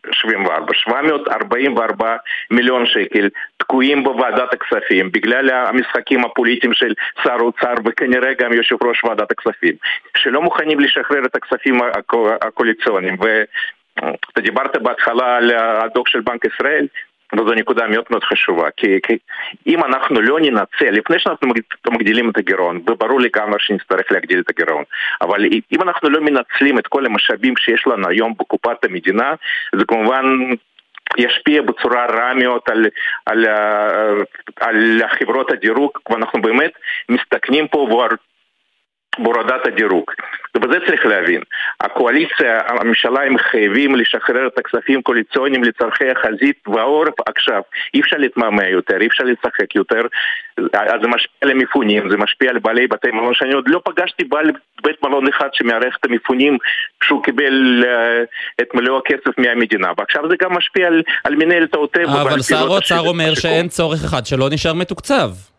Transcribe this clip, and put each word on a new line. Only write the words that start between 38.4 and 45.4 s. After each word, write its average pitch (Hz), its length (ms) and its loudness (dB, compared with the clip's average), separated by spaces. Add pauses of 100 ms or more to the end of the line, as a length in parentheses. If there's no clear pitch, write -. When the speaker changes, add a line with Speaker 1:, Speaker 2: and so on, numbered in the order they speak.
Speaker 1:
בהורדת 120 480 0
הדירוג. 95 440 0 (460)
ובזה 123 300 2
צריך 165 200 0
להבין, 87 340 2 (400)
הקואליציה, 123 840 0
הממשלה, 120 560 0
הם 135 160 2
חייבים 123 580 2
לשחרר 123 500 0
את 123 120 -2
הכספים 123 400 0
הקואליציוניים 131 640 0